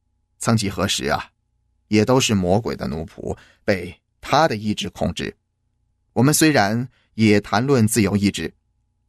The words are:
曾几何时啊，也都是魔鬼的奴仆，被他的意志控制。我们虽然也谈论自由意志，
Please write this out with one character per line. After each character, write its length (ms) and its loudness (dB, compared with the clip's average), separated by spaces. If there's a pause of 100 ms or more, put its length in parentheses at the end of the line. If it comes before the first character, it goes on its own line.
(380)
曾 180 0
几 140 -2
何 180 -4
时 180 -4
啊， 260 -4 (560)
也 180 2
都 140 2
是 140 0
魔 280 2
鬼 140 -6
的 120 -8
奴 180 -8
仆， 320 -10 (280)
被 340 -4 (220)
他 260 2
的 80 -2
意 180 -4
志 180 -6
控 220 -6
制。 220 -8 (800)
我 100 2
们 100 4
虽 180 4
然 360 0 (280)
也 260 4
谈 240 -2
论 220 4
自 140 0
由 140 2
意 160 2
志， 220 -8 (560)